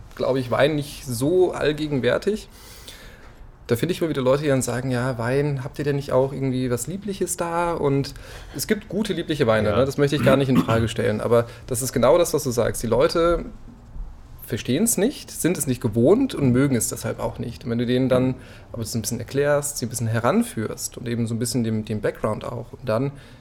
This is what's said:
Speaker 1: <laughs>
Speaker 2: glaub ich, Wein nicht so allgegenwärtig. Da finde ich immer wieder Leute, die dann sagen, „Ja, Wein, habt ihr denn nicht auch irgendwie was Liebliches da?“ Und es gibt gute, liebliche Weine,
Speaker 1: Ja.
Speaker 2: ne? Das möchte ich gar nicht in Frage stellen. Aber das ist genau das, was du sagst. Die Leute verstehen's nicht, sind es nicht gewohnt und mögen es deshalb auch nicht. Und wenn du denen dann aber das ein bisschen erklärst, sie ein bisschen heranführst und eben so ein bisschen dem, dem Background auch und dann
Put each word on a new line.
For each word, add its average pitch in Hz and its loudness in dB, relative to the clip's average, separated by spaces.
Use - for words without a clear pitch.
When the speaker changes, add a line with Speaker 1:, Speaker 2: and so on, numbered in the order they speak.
Speaker 1:
<laughs> - -20
Speaker 2:
glaub 127 0
ich, 120 -4
Wein 139 4
nicht - -8
so 143 2
allgegenwärtig. 147 0
Da 117 0
finde 165 -2
ich - -6
immer 165 0
wieder 139 -4
Leute, 131 2
die 156 0
dann 135 4
sagen, 123 -2
„Ja, 127 -2
Wein, 131 0
habt - -10
ihr 147 -4
denn 143 2
nicht 139 -4
auch 135 2
irgendwie 131 -2
was 120 -2
Liebliches 190 -6
da?“ 170 -2
Und 139 0
es - -6
gibt 214 -2
gute, 202 -2
liebliche 156 0
Weine, 107 4
Speaker 1:
Ja. 101 0
Speaker 2:
ne? 131 4
Das 139 -4
möchte 143 4
ich 135 -2
gar 135 6
nicht 135 2
in 123 6
Frage 113 4
stellen. 107 0
Aber 117 4
das 120 -4
ist 131 -6
genau 131 6
das, 170 2
was 143 0
du 135 0
sagst. 113 0
Die - -4
Leute 165 2
verstehen's 135 0
nicht, 220 -2
sind 165 0
es - -6
nicht 127 -2
gewohnt 131 4
und 139 2
mögen 131 4
es 107 -2
deshalb 113 -6
auch 113 -4
nicht. 120 -10
Und 123 -6
wenn 117 -2
du 120 -2
denen 127 2
dann 127 2
aber 117 -8
das - -6
ein 113 0
bisschen 110 -4
erklärst, 143 0
sie 127 -4
ein - -10
bisschen 113 -4
heranführst 120 0
und 117 -8
eben 117 0
so 110 -4
ein 113 -2
bisschen 117 0
dem, 110 -2
dem 107 -4
Background 113 -2
auch - -10
und - -16
dann 120 0